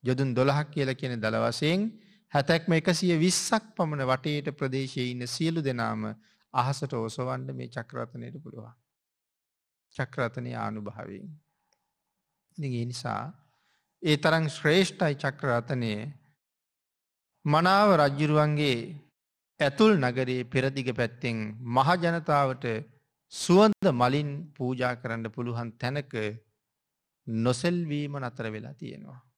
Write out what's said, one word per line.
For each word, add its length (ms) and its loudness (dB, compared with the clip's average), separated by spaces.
යොදුන් 300 0
දොළහක් 360 2
කියලා 240 -2
කියන්නේ 280 -6
දල 160 0
වශයෙන් 420 0
හැතැක්ම 400 2
එකසිය 440 2
විස්සක් 560 2
පමණ 320 -2
වටේට 480 0
ප්‍රදේශයේ 580 -4
ඉන්න 160 -8
සියලු 360 -2
දෙනාම 420 -2
අහසට 400 0
ඔසවන්න 580 -6
මේ 160 -10
චක්‍ර 300 -10
රතනයට 400 -10
පුළුවන්. 360 -18
චක්‍ර 260 -6
රතනයේ 360 -6
ආනුභාවයෙන්. 720 -10
ඉතින් 140 -4
ඒ 120 -2
නිසා 380 -6
ඒ 140 4
තරම් 320 2
ශ්‍රේෂ්ඨයි 680 2
චක්‍ර 360 -4
රතනය. 420 0
මනාව 520 6
රජුරුවන්ගේ 840 4
ඇතුල් 340 6
නගරයේ 500 0
පෙරදිග 460 0
පැත්තෙන් 480 -2
මහ 340 2
ජනතාවට 680 0
සුවඳ 580 6
මලින් 400 2
පූජා 460 -2
කරන්න 340 -6
පුළුවන් 420 -6
තැනක 400 -6
නොසෙල්වීම 920 -2
නතර 340 -8
වෙලා 240 -12
තියෙනවා. 460 -16